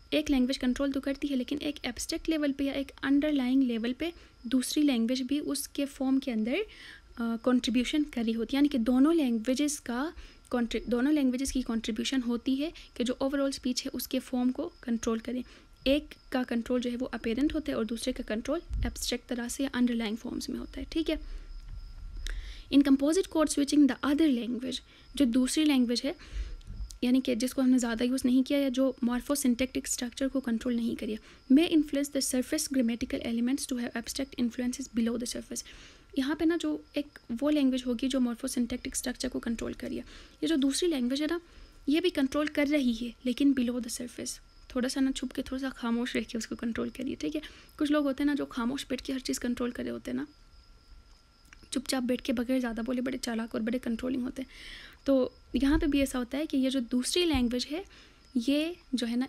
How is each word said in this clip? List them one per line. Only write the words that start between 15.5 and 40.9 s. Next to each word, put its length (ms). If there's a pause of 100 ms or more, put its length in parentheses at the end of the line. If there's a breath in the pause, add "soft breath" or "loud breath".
एक 280 (180)
का 100
control 380
जो 100
है, 60
वो 100
apparent 480
होता 180
है 60
और 60
दूसरे 280
का 100
control 400 (240)
abstract 400
तरह 220
से 180
अंडरलाइंग 500
forms 340
में 80
होता 220
है, 120
ठीक 180
है। 80 (1500 loud breath)
In 100
composite 440
code 220
switching, 400
the 120
other 440
language, 360 (360 soft breath)
जो 80
दूसरी 400
language 400
है, 100 (880 loud breath)
यानी 160
कि 160
जिसको 260
हमने 160
ज़्यादा 260
यूज़ 200
नहीं 180
किया 160
या 100
जो 360
morphosyntactic 840
structure 420
को 120
control 360
नहीं 200
करी, 200 (360 loud breath)
may 200
influence 440
the 180
surface 380
grammatical 540
elements 460
to 80
have 220
abstract 420
influences 520
below 260
the 140
surface। 280 (540 loud breath)
यहाँ 180
पे 80
ना, 120
जो 280 (120)
एक 220 (140)
वो 180
language 360
होगी 220
जो 100
morphosyntactic 800
structure 320
को 100
control 360
करी 220
है, 60 (400 loud breath)
ये 40
जो 100
दूसरी 320
language 320